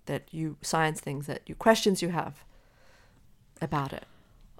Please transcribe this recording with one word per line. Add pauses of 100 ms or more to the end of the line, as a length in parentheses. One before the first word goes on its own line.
that
you,
science
things
that
you,
questions
you
have (1160)
about
it? (540)